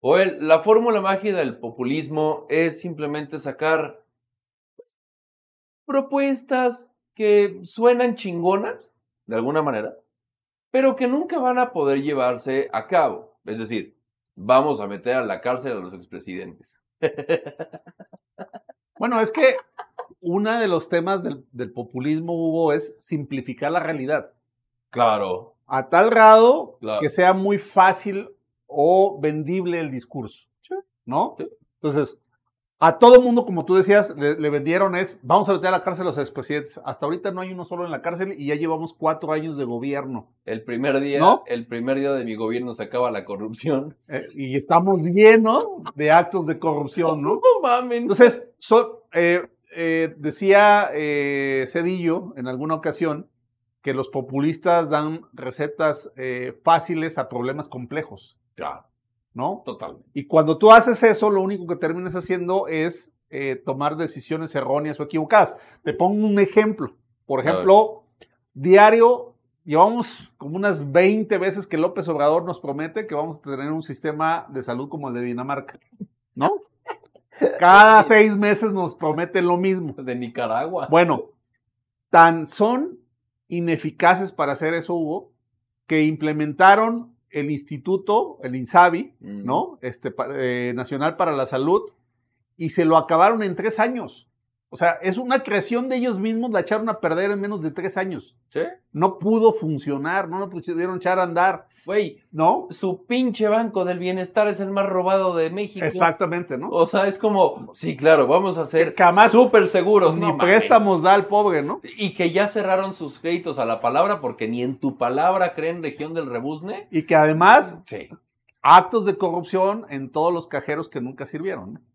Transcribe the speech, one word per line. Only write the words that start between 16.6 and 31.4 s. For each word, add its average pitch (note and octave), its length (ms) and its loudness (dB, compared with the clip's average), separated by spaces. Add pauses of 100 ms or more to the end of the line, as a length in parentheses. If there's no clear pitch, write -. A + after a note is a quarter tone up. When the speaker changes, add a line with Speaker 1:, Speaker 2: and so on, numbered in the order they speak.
Speaker 1:
<laughs> D#3+ 100 -2 (1900)
Speaker 2:
Bueno, A#3 200 -2
es A3 100 0
que C4 280 2 (640)
uno G#3 380 -2
de A3 80 0
los E3+ 220 -2
temas F3+ 320 -2
del, D#3 300 -10
del B2 200 -10
populismo, D3+ 640 -6
Hugo, E3 400 0
es D3+ 240 -6
simplificar C#3 720 -8
la F3 80 0
realidad. D3+ 520 -6 (580)
Speaker 1:
Claro. G#2 640 -2 (140)
Speaker 2:
A C3 220 -6
tal F#3+ 200 6
grado A3+ 720 6
Speaker 1:
Claro. G#2+ 200 -4
Speaker 2:
que D3+ 100 -2
sea F#3 220 4
muy G3 260 0
fácil F#3+ 720 0 (360)
o E3+ 560 2
vendible E3 580 -4
el D3+ 120 -8
discurso, B2 560 -14 (140)
Speaker 1:
Sí. - 120 -16 (320)
Speaker 2:
¿no? A3+ 320 -4
Speaker 1:
Sí. E4+ 100 -12 (320)